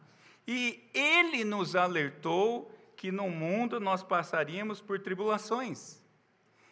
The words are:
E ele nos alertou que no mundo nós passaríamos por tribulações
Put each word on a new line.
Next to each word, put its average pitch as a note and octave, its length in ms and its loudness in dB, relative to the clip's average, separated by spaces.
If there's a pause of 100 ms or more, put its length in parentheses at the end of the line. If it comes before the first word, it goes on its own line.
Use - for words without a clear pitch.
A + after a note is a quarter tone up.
(480)
E B3 460 -4
ele D4+ 500 4
nos G3 320 0
alertou F3+ 960 2 (240)
que F#3 160 -8
no G3 180 -2
mundo G3+ 500 -2
nós F#3+ 220 0
passaríamos F3 800 -2
por G3 180 -4
tribulações G#3 1000 -2 (680)